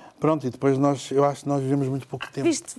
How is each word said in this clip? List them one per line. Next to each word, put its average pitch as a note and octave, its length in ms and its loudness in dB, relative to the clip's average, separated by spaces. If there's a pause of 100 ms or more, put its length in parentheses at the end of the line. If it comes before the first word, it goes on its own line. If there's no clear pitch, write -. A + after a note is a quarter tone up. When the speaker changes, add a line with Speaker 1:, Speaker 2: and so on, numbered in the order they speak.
(180)
Speaker 1:
pronto, D3+ 300 2
e - 20 -6
depois C3+ 280 2
nós, C#3 340 0
eu C#3 120 4
acho C#3+ 200 0
que - 40 -6
nós C#3+ 140 0
vivemos C#3 240 0
muito C3 220 -4
pouco - 200 -10
tempo. C3+ 160 -6
Speaker 2:
Viste, - 340 -2